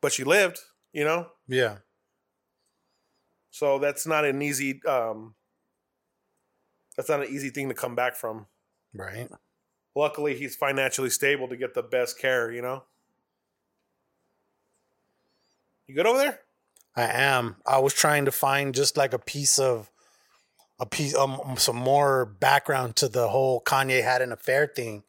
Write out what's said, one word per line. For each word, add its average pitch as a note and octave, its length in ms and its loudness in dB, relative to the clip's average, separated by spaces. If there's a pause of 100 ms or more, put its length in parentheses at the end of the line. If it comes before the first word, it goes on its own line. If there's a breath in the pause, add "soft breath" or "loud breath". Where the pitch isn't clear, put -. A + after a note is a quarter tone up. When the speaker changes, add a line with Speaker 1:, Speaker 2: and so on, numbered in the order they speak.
Speaker 1:
But C#3+ 100 0
she C3 120 -4
lived, F3+ 340 2 (340)
you D3 120 -2
know? E3+ 240 0 (200)
Speaker 2:
Yeah. B2 300 0 (1700)
Speaker 1:
So C#3 280 0
that's C#3+ 280 -2
not D#3 180 0
an C#3 180 0
easy, C#3 440 -4
um, A2+ 480 -4 (1600)
that's - 120 -6
not D3 140 0
an B2 80 -8
easy C3+ 200 -8
thing C3+ 180 -8
to B2 60 -4
come B2+ 200 -8
back B2 220 -2
from. A2 300 -10 (480)
Speaker 2:
Right. G2 340 -12 (680)
Speaker 1:
Luckily, D3 400 -2
he's C3 200 -12
financially C3+ 540 -2
stable C#3 380 0
to B2 80 -10
get B2 180 -8
the B2 80 -4
best B2 360 -2
care, B2 340 -2
you A#2+ 100 -10
know? C3 220 -8 (3000)
You C3+ 80 -20
good D#3 120 8
over A#3+ 120 6
there? C#4 220 2 (560)
Speaker 2:
I A#2 80 2
am. B2 520 2 (100)
I C3+ 120 6
was C3+ 160 4
trying D3 320 2
to C3+ 60 0
find C#3 420 0
just, C#3+ 220 0
like, C#3 160 2
a B2+ 60 -4
piece - 400 0
of, B2 320 0 (880 soft breath)
a B2 80 -6
piece, C#3+ 280 -4
um, C3+ 420 0
some A#2+ 200 0
more C3+ 480 2
background C3 720 0
to C#3 120 2
the A#2 200 2
whole B2+ 340 2
Kanye C3 400 2
had B2+ 200 2
an B2 100 -4
affair C3+ 340 0
thing. A2+ 420 -8